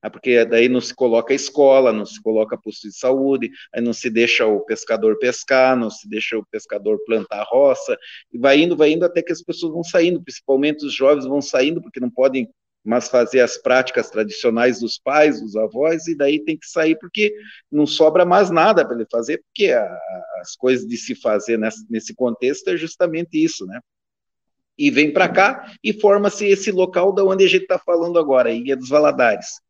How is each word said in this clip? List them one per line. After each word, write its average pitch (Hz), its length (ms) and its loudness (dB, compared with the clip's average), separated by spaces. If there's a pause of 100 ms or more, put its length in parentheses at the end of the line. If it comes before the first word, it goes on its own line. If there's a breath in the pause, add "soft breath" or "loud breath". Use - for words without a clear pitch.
É 107 80 -10
porque 120 360 2
daí 117 240 2
não 127 100 2
se - 160 -10
coloca 117 380 0
escola, 135 580 4
não 107 140 -4
se - 160 -20
coloca 110 360 -2
posto - 300 -14
de 98 100 -18
saúde, 135 540 -2 (220 loud breath)
aí 120 80 -6
não 120 100 -2
se 117 180 -6
deixa 117 360 2
o 107 160 2
pescador 107 580 -2
pescar, 131 560 2
não 117 140 -2
se - 180 -18
deixa 107 300 -6
o 104 120 -8
pescador 104 560 -4
plantar 107 440 -4
roça, 127 480 2 (340 loud breath)
e 123 60 -14
vai 139 240 4
indo, 170 160 0
vai 151 160 4
indo, 160 100 0
até 170 180 0
que - 120 -6
as 160 80 -8
pessoas 165 320 -8
vão 170 100 -8
saindo, 170 400 0
principalmente 147 600 -2
os 131 80 -8
jovens 135 320 2
vão 139 160 -4
saindo, 147 400 -2
porque - 180 -18
não 123 100 -4
podem 131 400 0 (320)
mais 120 280 -2
fazer 127 320 2
as 120 160 0
práticas 123 520 0
tradicionais 113 720 -2
dos 113 180 -6
pais, 143 440 2
dos 107 160 -8
avós, 143 500 -2
e 165 80 -4
daí 143 240 0
tem 156 180 -6
que - 80 -18
sair 160 320 -2
porque 208 360 -4 (360 loud breath)
não 147 160 2
sobra 156 380 4
mais 180 260 4
nada 170 360 4
pra 120 100 -6
ele 113 160 -6
fazer, 117 320 -4
porque 196 280 -2
a, 117 120 2
a, 90 400 -12 (160)
as - 160 -18
coisas 127 320 -2
de 117 80 -8
se 117 180 -10
fazer 110 460 -2
nessa, 110 300 -6
nesse 113 260 -8
contexto 127 540 -4
é 175 80 -2
justamente 165 680 -4
isso, 160 220 -4
né? 101 160 -16 (960)
E 143 120 2
vem 147 220 2
pra 180 160 2
cá 190 460 0 (100)
e 214 80 -4
forma-se 202 560 0
esse 196 240 2
local 185 400 0
da 196 140 0
onde 190 180 4
a 180 60 6
gente 180 180 0
tá 185 100 0
falando 170 400 0
agora, 131 320 2
Ilha 123 280 -4
dos 127 100 -14
Valadares. 131 720 0 (100)